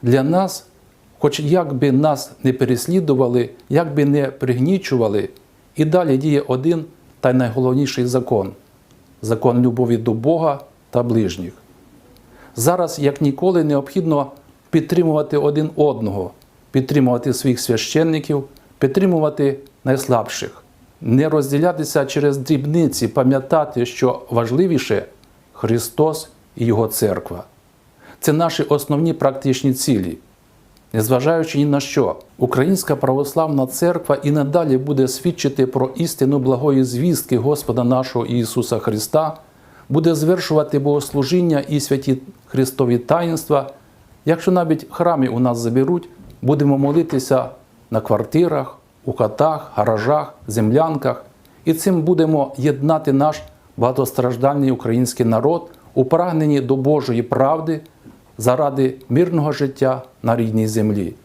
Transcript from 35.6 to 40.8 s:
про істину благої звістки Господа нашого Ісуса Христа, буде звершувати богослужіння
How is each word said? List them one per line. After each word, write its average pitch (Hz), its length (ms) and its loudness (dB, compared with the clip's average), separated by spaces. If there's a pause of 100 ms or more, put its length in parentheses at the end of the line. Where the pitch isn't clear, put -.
про 131 280 -2
істину 143 440 0
благої 131 440 2
звістки 127 540 -2
Господа 127 460 -2
нашого 127 420 0
Ісуса 120 540 -2
Христа, 151 580 -2 (520)
буде 160 260 2
звершувати 156 640 0
богослужіння 147 920 0